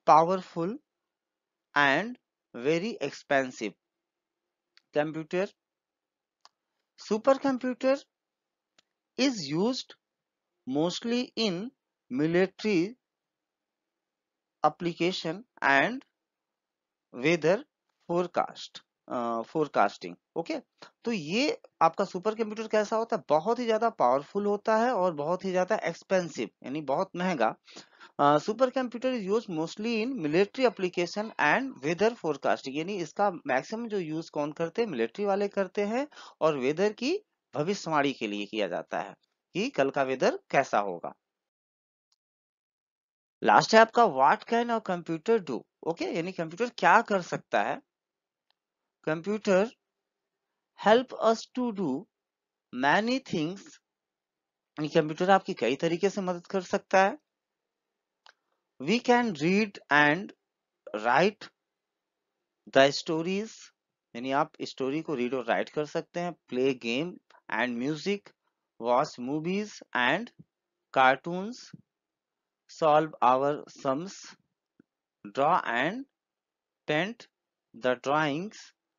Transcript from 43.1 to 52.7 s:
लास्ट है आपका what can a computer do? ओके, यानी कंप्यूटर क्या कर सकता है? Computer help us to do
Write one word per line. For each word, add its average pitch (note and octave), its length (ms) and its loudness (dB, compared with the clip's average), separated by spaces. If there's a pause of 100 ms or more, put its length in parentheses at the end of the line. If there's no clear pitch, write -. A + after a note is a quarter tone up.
लास्ट A2+ 300 6
है A3 60 10
आपका A3+ 220 6
what D3+ 420 4
can A#3 360 0
a - 0 - (100)
computer F3 600 -2
do? A#2 100 -4 (260)
ओके, E3 180 -4
यानी F#3+ 280 -4
कंप्यूटर F3 460 -6
क्या F#3+ 240 6
कर G3+ 200 -2
सकता - 400 -2
है? B2+ 200 -4 (1300)
Computer F#3+ 580 0 (1200)
help A#3+ 280 4 (100)
us A3 140 4 (200)
to B3 140 -2
do F#3+ 180 -2 (920)